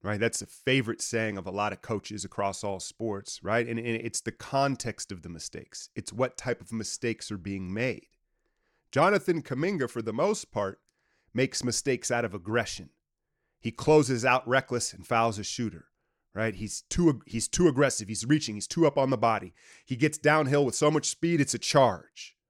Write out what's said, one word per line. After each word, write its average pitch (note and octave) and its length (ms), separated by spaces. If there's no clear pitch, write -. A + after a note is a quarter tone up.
right? G2+ 160
That's A#2 220
a G2+ 40
favorite B2+ 560
saying A2 360
of F#2 100
a F#2+ 40
lot G2+ 220
of - 80
coaches G#2 420
across G2 400
all G2 160
sports, - 640
right? A2+ 240
And, A#2 140
and A#2+ 80
it's A2+ 340
the A2+ 120
context C3+ 800
of F2+ 100
the E2+ 80
mistakes. - 680
It's - 180
what B2+ 240
type - 240
of F#2 100
mistakes A2+ 600
are G#2 60
being F#2+ 360
made. A#2+ 340
Jonathan E3+ 500
Kuminga, C#3+ 480
for A#2 120
the A2 120
most F#3 380
part, G2 300
makes C3 300
mistakes B2 480
out A#2+ 140
of G2 100
aggression. G2+ 540
He A2+ 120
closes C3 540
out B2+ 220
reckless B2 460
and F#2+ 140
fouls A#2 320
a G#2 40
shooter, G2 420
right? A2 180
He's G2 360
too, D#3 360
he's A2+ 220
too F3 220
aggressive. B2+ 400
He's G#2 160
reaching. C#3+ 300
He's G2+ 120
too E3 180
up C#3+ 120
on C3+ 120
the C3 80
body. G#2 360
He C3 100
gets D3 220
downhill D3 480
with A#2 100
so D3+ 160
much D3+ 140
speed, E3+ 340
it's C#3 160
a - 40
charge - 760